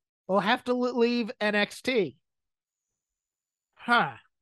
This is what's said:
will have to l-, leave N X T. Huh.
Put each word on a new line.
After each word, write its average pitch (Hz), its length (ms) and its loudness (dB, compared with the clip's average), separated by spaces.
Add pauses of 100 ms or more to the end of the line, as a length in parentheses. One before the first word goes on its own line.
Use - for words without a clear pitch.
(260)
will 190 140 0
have 226 240 0
to 247 80 -4
l-, 247 260 -2
leave 233 320 2 (100)
N 208 140 0
X 208 280 -2
T. 214 340 0 (1600)
Huh. 214 380 0 (300)